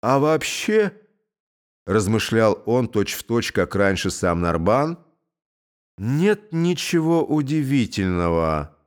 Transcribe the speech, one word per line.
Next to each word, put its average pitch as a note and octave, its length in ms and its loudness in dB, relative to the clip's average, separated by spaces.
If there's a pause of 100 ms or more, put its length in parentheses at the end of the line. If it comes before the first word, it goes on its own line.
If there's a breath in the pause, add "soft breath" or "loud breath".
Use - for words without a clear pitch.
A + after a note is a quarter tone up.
А C3 160 2
вообще, D#3+ 720 0 (920)
размышлял G#2+ 800 2
он A#2+ 220 0
точь-в-точь, A2 640 -4
как F#2 220 -2
раньше G2 360 0
сам F2 320 -2
Нарбан, G#2 560 0 (960)
нет E3+ 560 0
ничего E3 720 0
удивительного F#2+ 1500 0 (100)